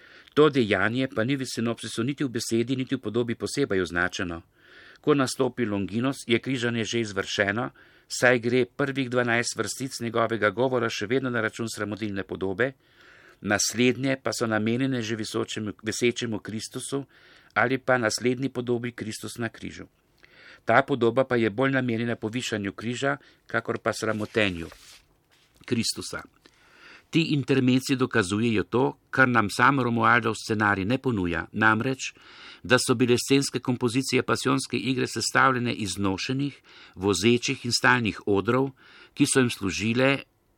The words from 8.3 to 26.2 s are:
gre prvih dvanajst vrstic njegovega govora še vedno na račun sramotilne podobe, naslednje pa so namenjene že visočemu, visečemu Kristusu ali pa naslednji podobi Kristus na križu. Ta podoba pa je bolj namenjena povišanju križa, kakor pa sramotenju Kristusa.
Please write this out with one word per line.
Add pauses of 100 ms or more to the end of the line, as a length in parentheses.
gre
prvih
dvanajst
vrstic
njegovega
govora
še
vedno
na
račun
sramotilne
podobe, (680)
naslednje
pa
so
namenjene
že
visočemu, (100)
visečemu
Kristusu (500)
ali
pa
naslednji
podobi
Kristus
na
križu. (800)
Ta
podoba
pa
je
bolj
namenjena
povišanju
križa, (300)
kakor
pa
sramotenju (960)
Kristusa. (880)